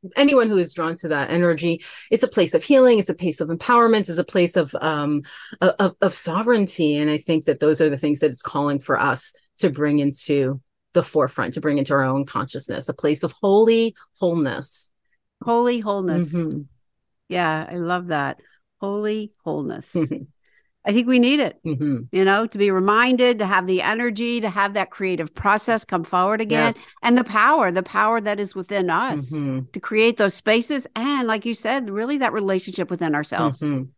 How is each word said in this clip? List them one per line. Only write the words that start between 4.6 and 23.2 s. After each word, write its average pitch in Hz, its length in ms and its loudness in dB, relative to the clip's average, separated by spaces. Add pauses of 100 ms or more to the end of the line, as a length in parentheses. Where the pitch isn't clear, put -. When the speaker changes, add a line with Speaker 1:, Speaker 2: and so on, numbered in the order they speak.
Speaker 1:
um, 147 420 0 (380)
of, 190 400 2
of 190 140 2
sovereignty. 190 840 0
And 151 120 0
I 151 80 0
think 160 280 -2
that 143 160 0
those 151 200 2
are 156 80 4
the 139 80 0
things 147 220 0
that 151 120 2
it's 127 120 -10
calling 143 380 -2
for - 180 -2
us 131 340 -2 (260)
to 180 120 2
bring 147 300 0
into 139 600 0 (340)
the 175 100 4
forefront, 131 500 -2
to - 60 -6
bring 147 180 0
into 139 160 0
our 139 100 2
own 135 220 -2
consciousness, - 640 -8
a - 60 -6
place 151 280 -2
of 165 80 -4
holy 220 640 4 (240)
wholeness. 160 720 -2 (540)
Speaker 2:
Holy 240 340 0
wholeness. 180 560 -2
Speaker 1:
Mm-hmm. 156 280 -4 (680)
Speaker 2:
Yeah, 160 420 -2
I 175 60 -12
love 175 320 -4
that. 143 320 -4 (400)
Holy 208 500 -6 (140)
wholeness. - 580 -8
Speaker 1:
<laughs> 147 40 -2 (760)
Speaker 2:
I 202 120 0
think 233 120 2
we 254 120 4
need 262 220 4
it, 208 220 -2
Speaker 1:
Mm-hmm. 139 480 -2
Speaker 2:
you 190 140 2
know, 196 220 2
to 220 100 -10
be 202 140 2
reminded, 233 680 2